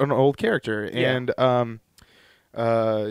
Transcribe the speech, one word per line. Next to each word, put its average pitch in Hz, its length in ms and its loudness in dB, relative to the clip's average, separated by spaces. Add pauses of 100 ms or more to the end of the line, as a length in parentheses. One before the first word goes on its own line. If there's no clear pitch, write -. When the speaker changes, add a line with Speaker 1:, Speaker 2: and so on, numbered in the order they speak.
Speaker 1:
an 139 100 0
old 135 280 2
character, 113 540 -2
Speaker 2:
Yeah. 127 220 0
Speaker 1:
and, 123 240 -4
um, 123 420 0 (760)
uh, 113 560 0